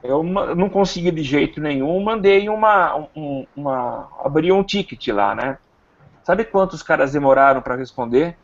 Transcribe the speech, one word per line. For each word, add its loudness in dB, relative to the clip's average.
eu 0
ma-, -2
não 0
conseguia 0
de -6
jeito -2
nenhum, -2
mandei 2
uma, 2
um, -8
uma, -6
abri 0
um 4
ticket -6
lá, 0
né? -6
Sabe 0
quantos -2
caras 0
demoraram 4
pra -6
responder? -2